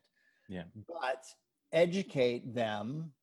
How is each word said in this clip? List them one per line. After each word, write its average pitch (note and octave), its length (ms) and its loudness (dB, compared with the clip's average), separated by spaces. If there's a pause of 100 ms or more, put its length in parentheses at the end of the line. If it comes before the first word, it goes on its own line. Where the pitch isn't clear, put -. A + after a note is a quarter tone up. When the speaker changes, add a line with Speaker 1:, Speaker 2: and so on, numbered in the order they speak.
(480)
Speaker 1:
Yeah. F2+ 180 -8 (220)
Speaker 2:
But E3 380 -4 (480)
educate D3 800 2
them, A#2 680 -2